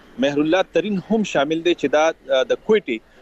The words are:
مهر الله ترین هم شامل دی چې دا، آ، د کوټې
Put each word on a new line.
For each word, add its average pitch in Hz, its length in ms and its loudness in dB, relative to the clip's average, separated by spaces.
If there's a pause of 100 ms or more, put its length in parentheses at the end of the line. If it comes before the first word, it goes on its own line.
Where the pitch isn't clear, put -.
(200)
مهر 139 200 0
الله 160 220 2 (120)
ترین 190 260 -2 (120)
هم 220 120 0
شامل 160 420 -2
دی 175 80 2
چې 147 180 -4
دا، 151 160 2
آ، 135 360 -2
د 120 80 -2
کوټې 127 480 -2 (220)